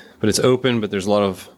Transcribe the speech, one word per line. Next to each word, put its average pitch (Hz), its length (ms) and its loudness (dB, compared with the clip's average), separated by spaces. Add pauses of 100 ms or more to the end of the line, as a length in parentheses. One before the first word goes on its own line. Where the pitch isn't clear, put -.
(200)
but 110 80 0
it's 98 100 0
open, 127 420 2
but 104 120 -4
there's 95 140 -4
a 104 40 0
lot 104 120 2
of, 95 360 -4